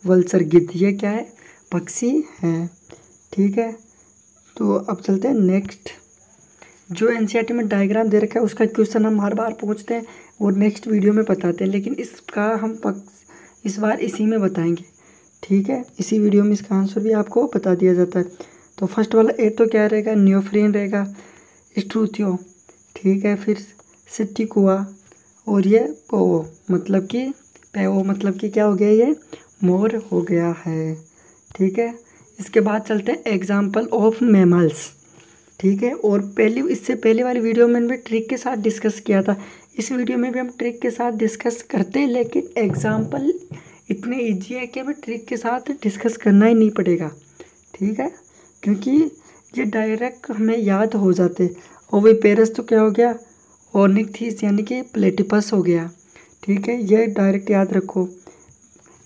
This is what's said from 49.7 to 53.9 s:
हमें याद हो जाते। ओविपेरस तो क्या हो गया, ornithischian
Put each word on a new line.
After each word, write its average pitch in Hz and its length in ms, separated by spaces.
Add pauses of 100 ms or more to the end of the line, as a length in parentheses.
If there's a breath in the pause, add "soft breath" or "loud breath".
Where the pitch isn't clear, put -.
हमें 220 280
याद 208 360
हो 196 180
जाते। 180 380 (420 loud breath)
ओविपेरस 220 640
तो 240 80
क्या 226 180
हो 220 100
गया, 233 240 (600 soft breath)
ornithischian 202 720